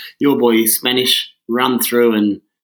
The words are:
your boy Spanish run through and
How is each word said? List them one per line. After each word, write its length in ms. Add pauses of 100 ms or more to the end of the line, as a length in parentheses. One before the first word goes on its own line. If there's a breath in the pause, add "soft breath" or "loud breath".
(180 loud breath)
your 180
boy 280
Spanish 680 (160)
run 300
through 380
and 240 (240)